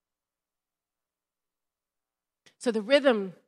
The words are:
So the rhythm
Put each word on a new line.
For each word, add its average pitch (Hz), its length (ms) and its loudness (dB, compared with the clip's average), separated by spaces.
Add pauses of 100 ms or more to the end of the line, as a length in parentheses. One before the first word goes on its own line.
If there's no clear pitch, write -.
(2500)
So 247 140 -2
the 214 100 -4
rhythm 220 520 0 (140)